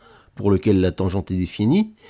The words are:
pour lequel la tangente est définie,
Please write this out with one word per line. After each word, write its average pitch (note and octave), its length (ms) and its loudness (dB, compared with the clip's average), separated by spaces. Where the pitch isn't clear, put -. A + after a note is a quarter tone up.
pour G2+ 160 0
lequel F#2+ 300 2
la F2+ 100 2
tangente F#2 400 -4
est F#2 60 -2
définie, C3+ 580 0